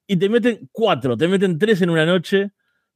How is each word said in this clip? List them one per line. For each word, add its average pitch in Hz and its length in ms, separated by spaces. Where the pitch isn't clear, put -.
y 196 120
te 196 120
meten 233 420
cuatro, 135 460
te 151 100
meten 185 300
tres 196 240
en 180 80
una 160 160
noche 196 460